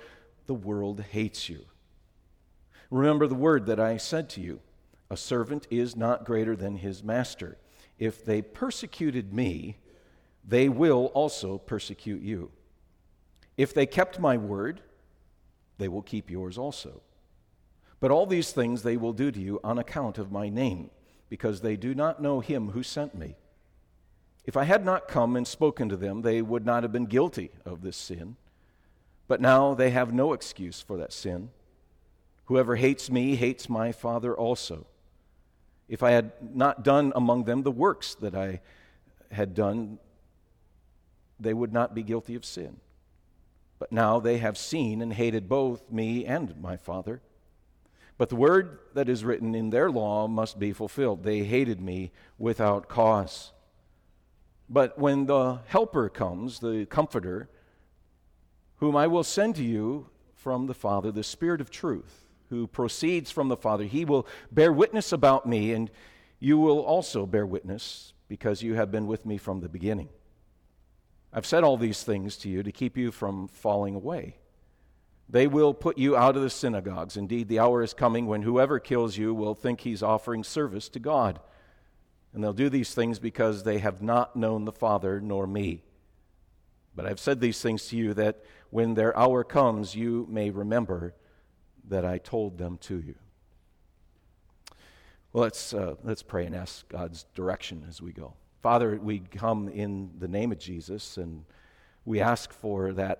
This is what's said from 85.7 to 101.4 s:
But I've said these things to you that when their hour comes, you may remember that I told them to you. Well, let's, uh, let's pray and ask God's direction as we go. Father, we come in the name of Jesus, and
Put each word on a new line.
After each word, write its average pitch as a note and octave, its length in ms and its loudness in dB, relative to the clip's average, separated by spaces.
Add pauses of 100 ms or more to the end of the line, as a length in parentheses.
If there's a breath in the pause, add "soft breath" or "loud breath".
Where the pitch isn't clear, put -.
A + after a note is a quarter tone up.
But - 120 -8
I've G2+ 140 -6
said C3+ 200 2
these A#2 220 0
things A2+ 260 -2
to A#2 80 -6
you A2 160 0
that G#2+ 320 0 (240 loud breath)
when A2+ 240 2
their A2+ 240 4
hour B2+ 260 6
comes, A2 520 2
you A#2 340 -2
may G#2 220 -2
remember G2 640 -2 (720 soft breath)
that F#2+ 160 0
I F2+ 140 -2
told G#2 400 -4
them F2 240 -8
to F#2 180 -6
you. D2 160 -12 (2250 soft breath)
Well, A#2 100 2
let's, - 320 -4
uh, F#2 300 -4
let's A2 180 -6
pray F2 240 -4
and E2+ 80 -8
ask - 340 -12
God's E2+ 360 -10 (100)
direction F2+ 540 -6
as E2 120 -18
we E2+ 120 -12
go. - 220 -16 (260)
Father, A#2 420 4
we G#2+ 160 -4
come G2+ 500 -4
in G2 520 -6
the F2+ 80 -6
name G#2+ 240 -2
of F#2+ 80 -8
Jesus, F2+ 560 -12
and E2 280 -10 (600 soft breath)